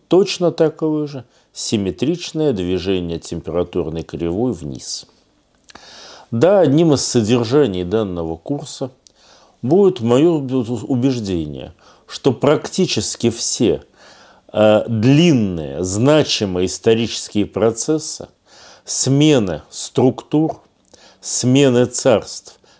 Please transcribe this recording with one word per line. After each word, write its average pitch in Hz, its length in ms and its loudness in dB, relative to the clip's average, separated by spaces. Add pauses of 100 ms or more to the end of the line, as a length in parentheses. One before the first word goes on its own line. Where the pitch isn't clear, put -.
точно 180 420 2
такое 156 560 -2
же 139 180 -12 (280)
симметричное 139 1000 -2
движение 90 680 -4
температурной 82 840 -6
кривой 90 500 -4
вниз. 76 540 -12 (1200)
Да, 170 300 4
одним 156 340 4
из 120 100 -2
содержаний 113 800 0
данного 87 520 -4
курса 143 540 -10 (680)
будет 180 400 2
мое 139 360 4
убеждение, 120 1400 -4 (320)
что - 260 -2
практически - 960 0
все, 107 540 -2 (680)
э, 107 380 4
длинные, 107 960 2
значимые 98 840 0
исторические 113 760 -2
процессы, 113 840 -2 (580)
смены 127 840 2
структур, - 960 -2 (580)
смены 127 640 2
царств, - 720 -2 (220)